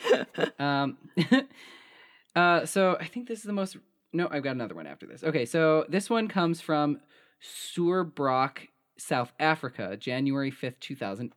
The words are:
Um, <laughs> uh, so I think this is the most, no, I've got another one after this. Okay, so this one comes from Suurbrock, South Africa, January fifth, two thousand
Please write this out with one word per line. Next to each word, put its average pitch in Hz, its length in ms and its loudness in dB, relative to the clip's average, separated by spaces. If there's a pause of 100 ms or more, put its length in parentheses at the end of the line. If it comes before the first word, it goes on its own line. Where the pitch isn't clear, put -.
(580)
Um, 139 400 0 (180)
<laughs> - 1200 -2
uh, 175 300 6
so 185 340 2
I 165 60 -6
think 240 220 -10
this 226 120 -8
is 214 60 -16
the 208 80 -6
most, 196 240 -4 (380)
no, 175 140 0
I've 143 140 -4
got 135 80 -2
another 113 240 -6
one 80 120 -12
after - 200 -16
this. - 160 -16
Okay, 156 220 0
so 156 440 4
this 190 200 -2
one 226 180 2
comes 170 340 0
from 147 380 0 (420)
Suurbrock, 151 1300 -2 (300)
South 123 420 -2
Africa, 139 580 0
January 135 540 -2
fifth, 131 280 -8
two - 160 -12
thousand 110 420 -6